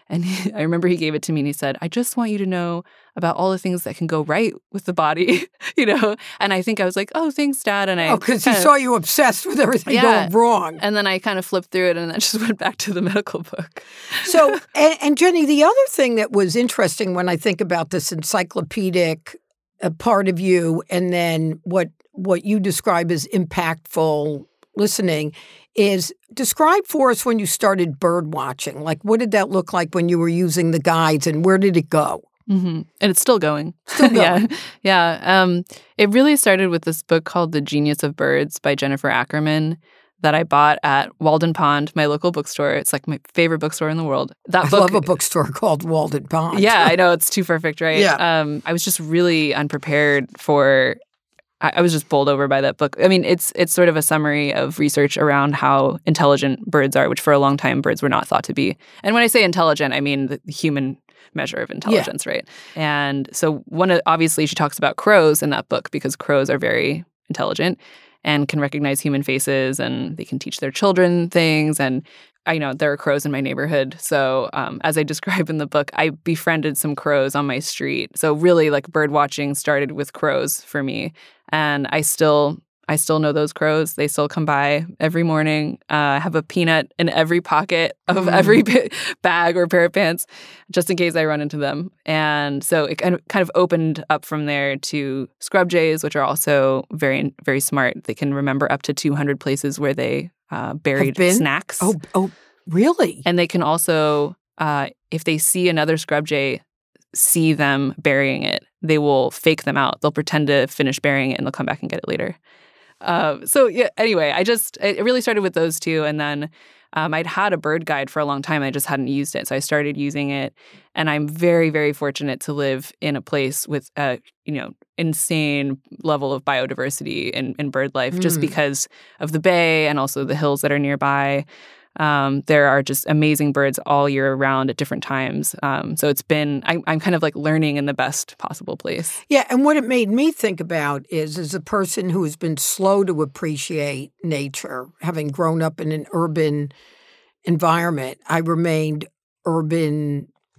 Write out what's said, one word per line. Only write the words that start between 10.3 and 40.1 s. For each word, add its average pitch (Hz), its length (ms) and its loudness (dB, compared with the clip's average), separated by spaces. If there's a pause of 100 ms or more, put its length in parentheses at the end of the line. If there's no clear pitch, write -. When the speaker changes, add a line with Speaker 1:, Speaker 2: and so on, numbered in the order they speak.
Speaker 2:
wrong. 202 480 2
Speaker 1:
And 208 160 -2
then 202 100 0
I 190 140 -2
kinda 190 220 -4
flipped 185 280 -4
through 185 200 2
it, 170 60 0
and 170 140 -6
then - 100 -6
<laughs> - 0 -
just 214 200 -2
went 226 180 -2
back - 200 -4
to 208 140 -6
the 180 100 -4
medical 185 420 -2
book. - 400 -14 (400)
Speaker 2:
So, 330 420 4
Speaker 1:
<laughs> - 80 -20
Speaker 2:
and, 302 260 4
and 285 160 2
Jenny, 339 300 4
the 294 160 4
other 494 260 6
thing 247 280 2
that 220 160 0
was 196 240 2
interesting 208 580 0
when 180 140 0
I 170 80 2
think 180 240 -2
about 175 300 -2
this 156 200 -4
encyclopedic, 175 1300 -2 (480)
uh, 175 60 0
part 202 380 2
of 175 120 0
you, 170 500 2
and 180 220 0
then 165 500 0
what, 175 280 -2 (200)
what 190 340 -2
you 208 140 2
describe 175 540 0
as 151 160 -2
impactful 160 1160 -2 (320)
listening, 175 560 0 (420)
is 196 380 2 (220)
describe 320 520 2
for 269 240 2
us 226 140 -2
when 233 140 2
you 202 80 -2
started 175 540 0
bird 170 340 0
watching. 135 480 -8
Like, 156 220 -4
what 220 160 2
did 233 100 -2
that 196 180 4
look 185 240 -2
like 175 220 -2
when 175 140 2
you 175 100 2
were 170 100 2
using 170 440 2
the 165 80 2
guides, 160 460 2
and 160 180 0
where 190 140 6
did 190 180 4
it 160 120 0
go? - 340 0 (280)
Speaker 1:
Mm-hmm. 180 320 0 (180)
And 202 100 2
it's 180 100 2
still 240 180 4
going. 156 360 -2 (120)
Speaker 2:
Still - 260 4
Speaker 1:
<laughs> - 0 -
Yeah. 175 280 6
Speaker 2:
going. 226 100 0 (320)
Speaker 1:
Yeah. 175 380 4 (220)
Um, 180 220 2 (320)
it 208 140 4
really 269 260 6
started 190 340 4
with 165 120 0
this 160 200 -4
book 165 220 2
called 170 280 -2
The 156 80 0
Genius 147 420 0
of 151 140 -4
Birds 143 420 0
by 143 160 0
Jennifer 139 360 -4
Ackerman 156 680 0 (420)